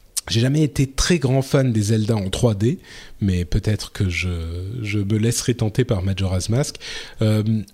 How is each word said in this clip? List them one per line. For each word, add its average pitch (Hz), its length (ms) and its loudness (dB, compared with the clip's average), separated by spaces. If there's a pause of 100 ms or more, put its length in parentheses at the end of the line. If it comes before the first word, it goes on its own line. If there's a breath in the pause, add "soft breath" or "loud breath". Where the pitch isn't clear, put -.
(280)
j'ai 110 100 0
jamais 135 240 2
été 139 240 0
très - 320 2
grand 135 240 2
fan 131 300 2
des 107 100 2
Zelda 110 320 2
en 98 160 -2
trois 113 240 2
D, 113 240 2 (420 loud breath)
mais 90 240 2
peut-être - 460 -2
que 101 180 -2
je, 90 200 -2 (520)
je 104 200 -2
me 101 180 0
laisserai 113 360 0
tenter 113 300 0
par 101 180 0
Majora's 92 460 -2
Mask. 123 280 0 (460 loud breath)
Euh, 107 200 4 (320)